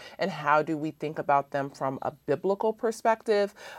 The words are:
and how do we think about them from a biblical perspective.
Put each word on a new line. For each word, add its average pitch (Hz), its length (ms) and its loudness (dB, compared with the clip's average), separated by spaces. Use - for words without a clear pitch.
and 185 100 0
how 151 320 4
do 156 160 -2
we 156 140 -4
think 156 260 -8
about 143 340 2
them 139 180 -2
from 135 320 -4
a 156 100 -4
biblical 185 640 0
perspective. 220 800 0